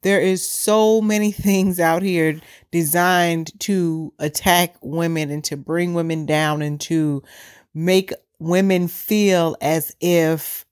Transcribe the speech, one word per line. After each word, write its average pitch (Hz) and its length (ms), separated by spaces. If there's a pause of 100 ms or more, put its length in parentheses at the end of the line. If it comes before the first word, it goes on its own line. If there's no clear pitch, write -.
There 196 180
is 185 260
so 214 540
many 214 320
<laughs> - 140
things 185 340
out 165 220
here 160 400 (280)
designed 170 880
to 165 580
attack 175 640
women 160 480
and 147 140
to 147 120
bring 170 380
women 165 320
down 151 340
and 147 220
to 151 400 (500)
make 185 400 (260)
women 180 480
feel 180 760
as 156 360
if 165 720